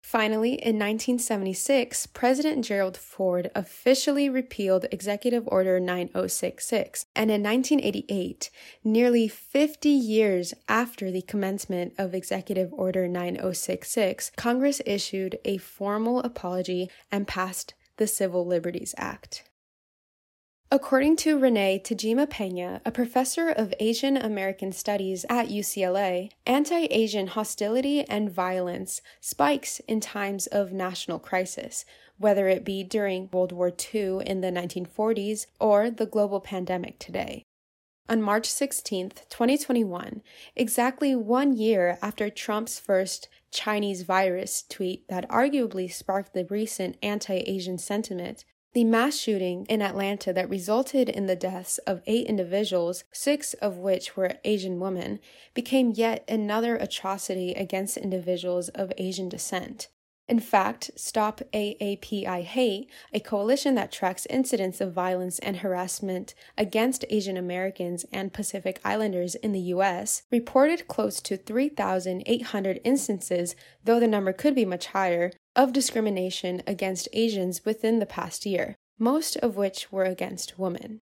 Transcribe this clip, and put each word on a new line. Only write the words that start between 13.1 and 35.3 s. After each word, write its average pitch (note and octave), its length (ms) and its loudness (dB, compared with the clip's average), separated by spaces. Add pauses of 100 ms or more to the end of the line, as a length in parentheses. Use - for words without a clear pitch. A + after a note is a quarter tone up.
oh F#3 80 0
six - 400 -6
six, - 460 0
Congress B3+ 500 2
issued G3 580 -4
a G3+ 120 0
formal A3 640 -2
apology F3+ 680 -4 (220)
and G3+ 160 -2
passed - 480 -6 (220)
the G#3+ 100 2
Civil F3+ 400 0
Liberties F3 500 -2
Act. - 460 -10 (1300)
According C#4 500 4
to D#4 200 2
Renee G3+ 460 4
Tajima A3+ 440 2
Pena, F#3 560 -6
a A#3 60 0
professor C4 600 0
of G#3+ 280 0
Asian A#3 380 2
American G3 560 -2
Studies F#3+ 580 -2
at A#3+ 180 2
U G#3 140 -2
C G3 220 -2
L F3+ 120 2
A, F#3 320 0 (160)
anti-Asian A#3+ 840 2
hostility A#3+ 720 0
and G#3 300 -2
violence F#3 680 -2 (200)
spikes - 640 0
in A3 140 0
times G3+ 480 -6
of G3 240 0
national F3+ 480 -4
crisis, - 640 -6 (340)
whether G3 300 4
it F#3+ 160 4
be G3 180 -4
during F#3+ 500 -2
World F3+ 200 2
War F3+ 180 2
Two F#3+ 560 -4
in F#3+ 140 -2
the F#3 100 0
nineteen F3 360 -4
forties G#3+ 600 -2 (140)